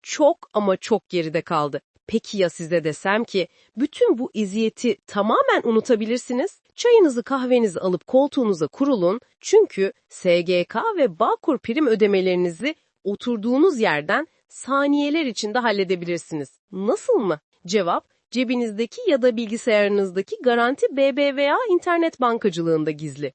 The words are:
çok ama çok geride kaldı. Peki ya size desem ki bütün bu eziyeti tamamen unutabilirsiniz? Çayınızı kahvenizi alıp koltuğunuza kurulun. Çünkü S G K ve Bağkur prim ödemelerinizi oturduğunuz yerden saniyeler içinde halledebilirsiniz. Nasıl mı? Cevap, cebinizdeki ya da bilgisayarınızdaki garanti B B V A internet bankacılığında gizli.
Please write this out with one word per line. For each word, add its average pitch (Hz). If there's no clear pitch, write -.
çok -
ama 196
çok -
geride 160
kaldı. 147
Peki -
ya 180
size 165
desem 196
ki 180
bütün 302
bu 247
eziyeti 214
tamamen 330
unutabilirsiniz? 233
Çayınızı 370
kahvenizi 247
alıp 180
koltuğunuza 240
kurulun. 226
Çünkü 247
S 175
G 175
K -
ve 220
Bağkur 262
prim 269
ödemelerinizi 190
oturduğunuz 240
yerden 196
saniyeler 285
içinde 214
halledebilirsiniz. 175
Nasıl 262
mı? 180
Cevap, 190
cebinizdeki 240
ya 269
da 254
bilgisayarınızdaki 202
garanti 240
B 269
B 285
V 285
A 359
internet 339
bankacılığında 165
gizli. 147